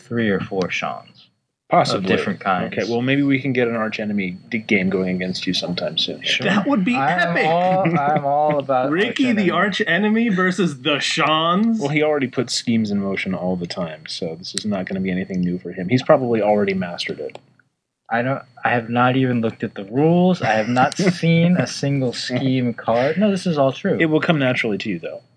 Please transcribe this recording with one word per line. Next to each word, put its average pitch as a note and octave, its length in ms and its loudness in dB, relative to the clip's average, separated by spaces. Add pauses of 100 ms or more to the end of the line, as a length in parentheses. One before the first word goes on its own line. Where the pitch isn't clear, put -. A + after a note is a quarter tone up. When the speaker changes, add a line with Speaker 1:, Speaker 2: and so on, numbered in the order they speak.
Speaker 1:
three A#2 260 -2
or F#2+ 100 0
four F2+ 320 -4
Seans. - 440 -8 (540)
Speaker 2:
Possibly. A#2 440 2
Speaker 1:
Of G#2 40 4
different G2 220 -4
kinds. F2+ 380 -2
Speaker 2:
Okay, G#2 120 -2
well, A#2 120 0
maybe C#3 220 2
we C#3 180 2
can C#3 100 -2
get B2 160 2
an A#2 80 -2
arch A2 240 -4
enemy G2+ 380 -2 (100)
d-, - 120 -4
game F#2+ 300 2
going F#2 240 0
against F#2 320 -4
you F#2 80 -2
sometime F2 440 -4
soon. - 240 -4
Speaker 1:
Sure. - 260 -2
Speaker 3:
That G3 180 2
would A3 200 2
be B3 100 0
Speaker 1:
I'm E3+ 400 0
Speaker 3:
epic. A#3 100 2
Speaker 1:
all, F3 540 2
I'm C#3+ 260 0
all D3 320 2
about C3+ 320 0
Speaker 3:
Ricky, A#3+ 440 0
the G3 180 2
Speaker 1:
arch F#3 300 0
enemy. - 0 -
Speaker 3:
arch - 40 -
enemy G#3+ 440 2
versus F3+ 540 0
the C#3+ 180 0
Seans. E3+ 800 2
Speaker 2:
Well, C#3+ 80 0
he D3 120 0
already D3+ 260 0
puts A#2+ 260 -4
schemes A2+ 360 0
in G2+ 120 0
motion F#2+ 340 -4
all F2+ 220 -2
the F2 100 -6
time, E2 400 -8
so E2 280 -8
this - 200 -10
is - 100 -4
not G2 200 -4
gonna F#2+ 160 -6
be F#2+ 100 -2
anything F#2 300 -4
new F2 180 -2
for F2 140 -12
him. F#2 160 -6
He's B2+ 140 2
probably B2 380 4
already G#2 320 2
mastered F2 460 -6
it. C#2+ 180 -10 (720)
Speaker 1:
I A#2 120 -2
don't. C3 200 -2 (220)
I A2+ 60 2
have A2+ 200 0
not B2 280 4
even B2+ 240 2
looked A2 240 -2
at A2 100 -6
the G2+ 80 -10
rules. E3 580 2
I G#2+ 120 2
have A2 160 0
not C3+ 280 2
Speaker 2:
<laughs> - 0 -
Speaker 1:
seen E3+ 600 2
a B2+ 100 0
single C#3 460 -2
scheme B2+ 600 -2
card. B2+ 420 0
No, G#3 120 4
this F#3+ 160 -2
is E3 120 0
all C3+ 160 4
true. - 260 -2
Speaker 2:
It E3 60 4
will D#3 160 2
come D#3 180 2
naturally B2+ 380 0
to G#2+ 120 -6
you, F2 100 -4
though. D#2+ 220 -10 (160)